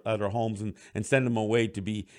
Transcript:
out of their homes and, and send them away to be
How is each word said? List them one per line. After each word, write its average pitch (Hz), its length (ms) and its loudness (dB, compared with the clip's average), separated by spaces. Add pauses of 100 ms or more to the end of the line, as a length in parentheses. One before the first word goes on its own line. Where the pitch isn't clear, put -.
out 113 80 0
of 104 80 0
their 101 80 0
homes 113 320 -2
and, 107 140 -6 (200)
and 107 100 -4
send 131 200 4
them 120 100 0
away 113 320 2
to 101 140 -8
be 104 260 -6 (120)